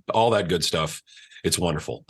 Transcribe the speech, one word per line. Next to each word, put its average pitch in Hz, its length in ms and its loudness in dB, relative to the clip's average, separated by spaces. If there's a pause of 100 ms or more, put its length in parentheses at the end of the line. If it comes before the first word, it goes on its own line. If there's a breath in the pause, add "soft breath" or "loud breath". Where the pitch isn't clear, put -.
(120)
all 113 200 4
that 98 180 2
good 85 120 0
stuff. 78 400 -2 (420 loud breath)
It's - 140 0
wonderful. 82 520 -2